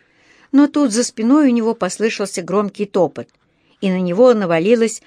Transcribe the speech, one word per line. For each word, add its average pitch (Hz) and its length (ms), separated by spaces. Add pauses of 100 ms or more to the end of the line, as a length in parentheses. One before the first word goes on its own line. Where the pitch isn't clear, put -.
(540)
Но 285 140
тут 285 260
за 240 100
спиной 262 460
у - 20
него 233 220
послышался 202 680
громкий 202 420
топот, 170 420 (540)
и 196 80
на 185 100
него 185 360
навалилась 208 720